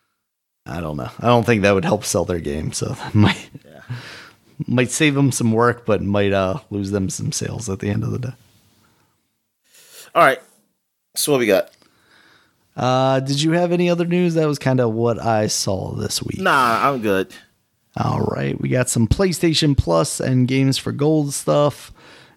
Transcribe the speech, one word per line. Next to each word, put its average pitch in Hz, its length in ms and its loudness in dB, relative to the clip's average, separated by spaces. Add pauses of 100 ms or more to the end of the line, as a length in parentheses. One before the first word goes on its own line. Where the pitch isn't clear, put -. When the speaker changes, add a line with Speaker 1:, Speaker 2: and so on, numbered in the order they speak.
(640)
Speaker 1:
I 80 160 -10
don't 76 160 -6
know. 65 120 -8 (100)
I 110 80 -4
don't 120 180 4
think 113 180 2
that 101 100 6
would 92 120 2
help 92 200 0
sell 92 200 0
their 87 140 -2
game, 73 320 -6
so - 140 -6
<laughs> - 140 -8
that - 140 -8
might, - 360 2 (160)
Speaker 2:
Yeah. 73 160 -20 (840)
Speaker 1:
might 123 240 2
save 151 240 2
them 139 160 4
some 120 200 0
work, 117 340 2
but 101 160 2
might, 101 320 2
uh, 95 260 0 (100)
lose 101 220 -6
them 95 180 -2
some - 240 -6
sales - 360 -8
at 95 100 -6
the 101 100 -4
end 107 140 -2
of 110 80 -4
the 107 80 -6
day. 123 140 -8 (1800)
Speaker 2:
All 170 80 6
right. 135 160 4 (760)
So - 180 0
what 131 60 4
we 120 60 2
got? 95 260 4 (1040)
Speaker 1:
Uh, 131 440 0
did 139 220 -2
you 160 100 0
have 175 220 0
any 175 160 2
other 170 160 0
news? 175 300 0
That 156 120 2
was 143 100 -2
kinda 127 300 2
what 117 340 0
I 107 260 2
saw 101 460 -4
this - 300 -6
week. - 160 -8
Speaker 2:
Nah, 131 500 2
I'm 135 120 -2
good. 95 320 0 (640)
Speaker 1:
All - 240 -2
right. - 380 -4
We 135 100 -4
got 127 200 -2
some 113 200 2
PlayStation 165 680 0
Plus 165 440 0
and 127 260 2
Games 135 300 0
for 117 160 -6
Gold 147 400 0
stuff, - 580 -2 (460)